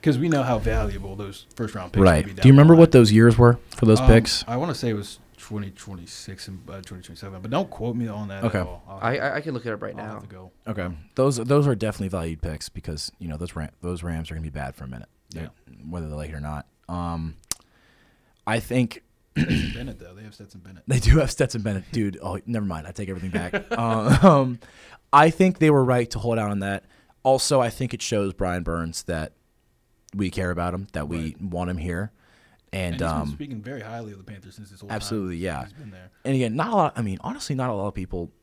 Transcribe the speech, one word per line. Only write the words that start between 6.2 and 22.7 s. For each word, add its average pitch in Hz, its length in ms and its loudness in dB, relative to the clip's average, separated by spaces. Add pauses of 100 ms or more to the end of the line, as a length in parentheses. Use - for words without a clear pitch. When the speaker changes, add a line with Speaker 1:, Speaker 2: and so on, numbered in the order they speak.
Speaker 1:
and, 95 120 -14 (100)
uh, 98 120 -14
twenty 92 200 -16
twenty-seven, 92 400 -16
but 104 80 -12
don't 180 220 -4
quote 117 240 -6
me 120 120 -4
on 104 200 -8
that 98 160 -8
Speaker 2:
Okay. 107 160 0
Speaker 1:
at 90 80 -2
all. - 200 -14
I'll - 140 -16
Speaker 3:
I, 117 120 -2
Speaker 1:
have - 60 -2
to, - 40 -4
Speaker 3:
I, 139 140 -2
I 151 40 -4
can 151 140 -8
look 117 100 -10
it 117 60 -4
up 104 100 -8
right 104 160 -10
Speaker 1:
I'll 110 80 -12
Speaker 3:
now. 107 80 -10
Speaker 1:
have 107 80 -12
to 101 60 -18
go. 92 240 -20 (160)
Speaker 2:
Okay. 101 220 -6 (260)
Those, 135 220 2
those 139 280 2
are 139 80 2
definitely 101 360 -4
valued 82 340 -6
picks, 82 260 -8
because, 78 480 -10
you 90 100 -12
know, 76 100 -8
those 85 180 -10
Ram-, 78 160 -8 (100)
those 87 220 -8
Rams 80 260 -6
are 82 60 -10
gonna 80 80 -8
be 78 80 -8
bad 67 240 -10
for - 80 -18
a 67 40 -14
minute, 62 220 -14 (220)
Speaker 1:
Yeah. 80 160 -12 (420)
Speaker 2:
whether 82 200 -8
they 76 60 -10
like 76 140 -10
it 78 60 -12
or 73 60 -12
not. 73 260 -10 (200)
Um, 85 500 -8 (1080)
I 110 140 -2
think 120 440 -2 (340)
Speaker 1:
Stetson - 360 0
Bennett, 120 260 -12
though. 90 140 -20
They 101 100 -20
have 104 100 -20
Stetson 101 260 -20
Bennett. 92 280 -20
Speaker 2:
They 123 120 2
do 113 200 6
have 131 120 0
Stetson 120 300 -2
Bennett. 101 320 -4
Dude, 101 280 -2
oh, 90 240 -8
never 110 200 -4
mind. 82 200 -6